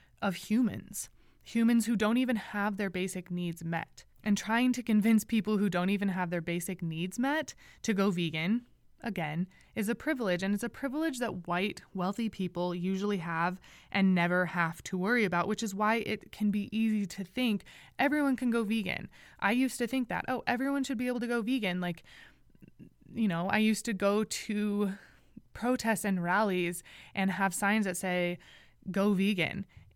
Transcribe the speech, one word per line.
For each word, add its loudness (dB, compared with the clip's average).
of 0
humans, -2
humans 2
who 0
don't 2
even 0
have -2
their -2
basic -4
needs -4
met. -6
And 2
trying 2
to -6
convince 4
people 2
who 4
don't 2
even 0
have -2
their -2
basic -4
needs -4
met 0
to 0
go 4
vegan, 0
again, -4
is -2
a 0
privilege, -2
and 0
it's -4
a -4
privilege -4
that -4
white, -2
wealthy -2
people -4
usually -2
have -2
and 6
never 4
have -2
to -6
worry 2
about, 0
which -2
is -4
why 2
it -6
can 0
be -2
easy 2
to -8
think -2
everyone 2
can 0
go 2
vegan. -2
I 2
used 2
to 0
think -2
that, -4
"Oh, -2
everyone 0
should -4
be -2
able -2
to -4
go 0
vegan." -2
Like, -4
you 2
know, 0
I 2
used 4
to -2
go 2
to -2
protests 0
and 0
rallies 0
and 2
have 0
signs 2
that -4
say, 0
"Go 2
vegan." 0